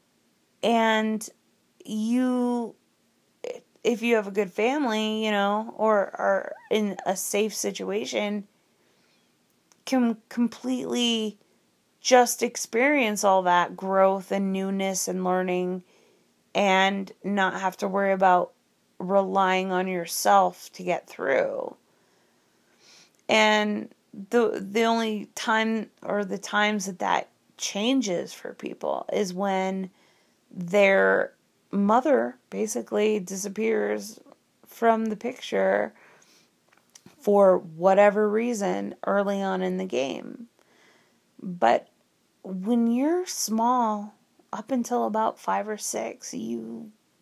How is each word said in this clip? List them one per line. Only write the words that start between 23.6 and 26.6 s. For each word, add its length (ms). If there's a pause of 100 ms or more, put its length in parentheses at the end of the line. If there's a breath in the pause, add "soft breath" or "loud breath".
the, 400
the 140
only 500
time 560 (120)
or 220
the 140
times 480